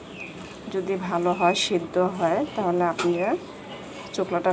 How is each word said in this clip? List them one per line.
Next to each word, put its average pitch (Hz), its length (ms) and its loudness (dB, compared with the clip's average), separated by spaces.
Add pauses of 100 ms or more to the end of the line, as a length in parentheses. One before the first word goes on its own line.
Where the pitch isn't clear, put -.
(720)
যদি 190 200 -2 (140)
ভালো 175 320 2
হয়, 175 260 6
সিদ্ধ 170 300 0 (220)
হয়, 175 220 2 (160)
তাহলে 175 280 2 (100)
আপনারা 175 380 2 (840)
চোকলাটা 185 380 2